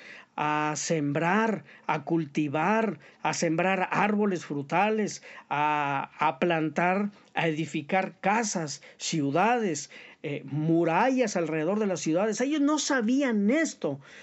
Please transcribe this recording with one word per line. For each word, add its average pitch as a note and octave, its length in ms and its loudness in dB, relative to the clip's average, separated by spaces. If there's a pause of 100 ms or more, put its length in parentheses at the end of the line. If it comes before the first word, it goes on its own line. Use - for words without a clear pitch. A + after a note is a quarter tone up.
(400)
a D3+ 360 0
sembrar, E3 880 0 (240)
a D3+ 160 -2
cultivar, D#3+ 960 0 (220)
a D#3 120 -2
sembrar F3+ 560 0
árboles G3+ 540 2
frutales, E3+ 800 0 (240)
a, D3 720 0
a D3+ 180 0
plantar, F3 720 0 (240)
a D#3+ 140 0
edificar E3 720 -2
casas, G3 600 -2 (180)
ciudades, E3+ 920 0 (320)
eh, D3 220 -8
murallas E3 920 2
alrededor E3 440 0
de G#3+ 80 0
las F3 100 -2
ciudades. G3+ 420 0
Ellos C#4+ 200 0
no C#4+ 180 2
sabían B3 720 2
esto. G3+ 480 -2 (240)